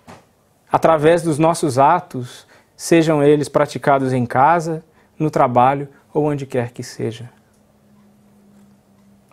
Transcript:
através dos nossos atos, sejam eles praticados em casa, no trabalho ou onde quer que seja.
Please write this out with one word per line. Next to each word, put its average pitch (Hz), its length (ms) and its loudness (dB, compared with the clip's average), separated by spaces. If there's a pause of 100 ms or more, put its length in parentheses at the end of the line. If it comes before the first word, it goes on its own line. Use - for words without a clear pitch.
(720)
através 160 520 2
dos 160 160 -4
nossos 160 400 0
atos, 139 680 -2 (300)
sejam 160 460 2
eles 147 260 2
praticados 139 640 0
em 127 120 -2
casa, 160 600 0 (340)
no 156 120 -2
trabalho 139 580 0 (240)
ou 151 120 -2
onde 143 220 -4
quer 120 260 -4
que - 100 -14
seja. 120 460 -10 (2000)